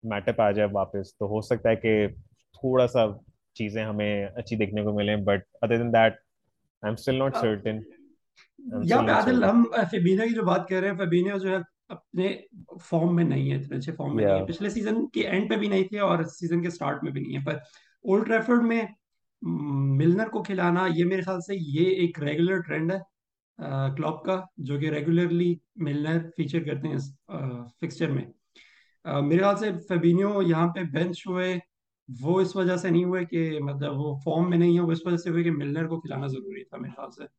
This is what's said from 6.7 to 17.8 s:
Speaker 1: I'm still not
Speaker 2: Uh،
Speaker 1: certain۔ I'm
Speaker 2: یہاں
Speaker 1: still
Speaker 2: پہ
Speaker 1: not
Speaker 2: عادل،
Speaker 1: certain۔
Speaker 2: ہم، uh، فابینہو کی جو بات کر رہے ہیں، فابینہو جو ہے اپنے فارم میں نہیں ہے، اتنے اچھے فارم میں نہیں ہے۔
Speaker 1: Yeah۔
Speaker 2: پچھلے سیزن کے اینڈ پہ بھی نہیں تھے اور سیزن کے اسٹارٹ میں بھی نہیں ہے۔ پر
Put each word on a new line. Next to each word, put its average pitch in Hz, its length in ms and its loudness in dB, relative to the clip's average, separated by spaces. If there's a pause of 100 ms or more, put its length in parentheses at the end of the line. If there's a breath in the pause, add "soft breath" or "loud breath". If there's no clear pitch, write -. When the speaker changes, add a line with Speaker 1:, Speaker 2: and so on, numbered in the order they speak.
Speaker 1:
I'm 107 60 -2
still 131 340 0
not 135 120 0
Speaker 2:
Uh، 117 120 2
Speaker 1:
certain۔ 107 280 -2
I'm - 1040 -12
Speaker 2:
یہاں 170 140 4
Speaker 1:
still - 100 4
Speaker 2:
پہ - 40 2
Speaker 1:
not - 100 4
Speaker 2:
عادل، 254 140 2
Speaker 1:
certain۔ 208 140 4
Speaker 2:
ہم، 233 140 8 (140)
uh، 220 60 2
فابینہو 190 440 2
کی 233 60 0
جو 220 100 0
بات 180 240 2
کر 185 120 0
رہے 190 100 0
ہیں، 190 80 -4
فابینہو 180 400 0
جو 190 120 -2
ہے 190 80 0 (320)
اپنے 190 480 -4 (440)
فارم 175 340 0
میں 170 80 4
نہیں 139 280 0
ہے، 139 40 0
اتنے 135 220 -6
اچھے 139 140 -8
فارم 147 240 -6
میں 110 80 2
نہیں 98 100 6
ہے۔ 95 40 4
Speaker 1:
Yeah۔ 95 100 0
Speaker 2:
پچھلے 196 220 -4
سیزن 220 380 -2
کے - 140 -2
اینڈ 196 280 0
پہ 220 60 2
بھی 208 120 0
نہیں 190 160 2
تھے 202 160 -6
اور 175 240 2
سیزن 170 380 -2
کے 170 60 -2
اسٹارٹ 147 360 -4
میں 143 80 -4
بھی 139 100 -6
نہیں 135 160 -6
ہے۔ 139 80 -6
پر 156 80 -4 (440 soft breath)